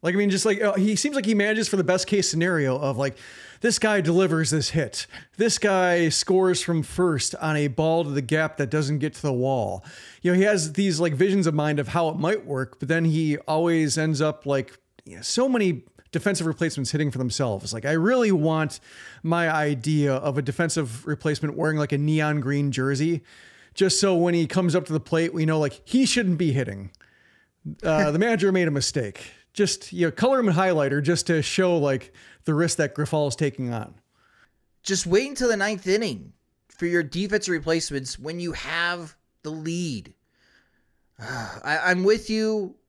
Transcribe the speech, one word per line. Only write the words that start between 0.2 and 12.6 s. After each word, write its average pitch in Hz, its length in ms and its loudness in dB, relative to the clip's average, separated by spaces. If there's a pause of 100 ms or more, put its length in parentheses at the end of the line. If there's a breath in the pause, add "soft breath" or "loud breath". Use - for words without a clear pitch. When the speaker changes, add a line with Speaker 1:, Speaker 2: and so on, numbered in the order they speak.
Speaker 1:
just 190 160 0
like, 208 160 2
uh, 202 140 0
he 196 220 2
seems 294 180 -2
like 277 100 0
he 220 100 2
manages 208 340 2
for - 80 0
the 185 80 2
best 185 240 0
case 196 200 2
scenario 160 480 0
of, 135 220 -2
like, 135 180 -2 (440 loud breath)
this 226 180 2
guy 214 220 2
delivers 165 500 2
this 151 200 0
hit. - 360 -2 (300 loud breath)
This 220 200 2
guy 180 520 4
scores 185 520 2
from 165 220 0
first 165 540 -2
on 156 200 -2
a 147 120 0
ball 160 340 0
to 147 80 -4
the 143 100 -2
gap 156 360 -2
that 135 140 -2
doesn't 151 280 0
get 147 160 -4
to - 80 -16
the 147 100 -2
wall. 123 520 -2 (360 loud breath)
You 175 120 2
know, 180 40 4
he 190 80 6
has 185 280 2
these, 185 260 0
like, 165 160 2
visions 185 320 2
of 160 80 0
mind 151 240 0
of 143 100 -4
how 170 200 0
it 151 80 -4
might 170 280 -2
work, 131 360 -6